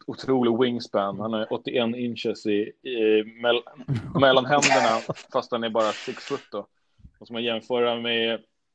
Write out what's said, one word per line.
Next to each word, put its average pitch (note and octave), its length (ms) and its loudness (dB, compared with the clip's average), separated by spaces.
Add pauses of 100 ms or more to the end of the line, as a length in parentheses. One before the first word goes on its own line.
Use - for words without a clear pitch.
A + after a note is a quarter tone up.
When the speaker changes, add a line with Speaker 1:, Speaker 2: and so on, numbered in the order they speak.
Speaker 1:
otrolig B2 520 2
wingspan. A2 600 -2
Han A2+ 120 -4
har A2 200 -4
åttioen A#2 420 -2
inches A#2+ 520 -6
i, G#2 260 0 (100)
i G#2+ 420 2 (180)
mell-, A#2+ 200 2 (520)
Speaker 2:
<laughs> B2+ 60 0
Speaker 1:
mellan C3 260 6
händerna, B2 540 2 (320)
fast A#2+ 200 -2
han A#2 120 -4
är A2+ 60 -4
bara A2 220 2
six - 320 -10
foot C3+ 160 -6 (120)
då. G2+ 140 -8 (520)
Och A2 80 -20
som A#2+ 80 -14
man A#2 100 -4
jämföra A#2 560 0
med, A#2 400 0 (340)